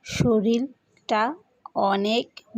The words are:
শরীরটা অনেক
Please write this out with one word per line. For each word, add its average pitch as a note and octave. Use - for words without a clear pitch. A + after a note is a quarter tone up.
শরীরটা A#3
অনেক G3+